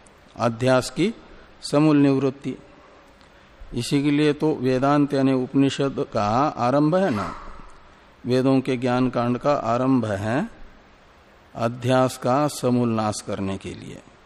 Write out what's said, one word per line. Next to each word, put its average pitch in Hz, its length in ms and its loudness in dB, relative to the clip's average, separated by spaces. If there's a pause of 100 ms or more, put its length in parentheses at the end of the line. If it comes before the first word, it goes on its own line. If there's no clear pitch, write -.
(360)
अध्यास 120 540 0
की 202 240 -2 (480)
समूल 147 340 4
निवृत्ति। 135 640 2 (1160)
इसी 139 280 -2
के 147 80 0
लिए 147 220 2
तो 156 220 0
वेदांत 135 600 2
यानी 135 180 2
उपनिषद 135 840 0
का 113 340 2
आरंभ 147 480 2
है 190 140 2
ना, 101 240 -4 (920)
वेदों 131 340 2
के 131 160 -2
ज्ञान 123 340 0
कांड 120 280 0
का 143 160 0
आरंभ 123 520 0
है 110 560 -4 (920)
अध्यास 123 640 0
का 139 300 0
समूल 123 400 0
नाश 107 380 -2
करने 98 320 -4
के 90 160 -12
लिए। - 260 -16 (240)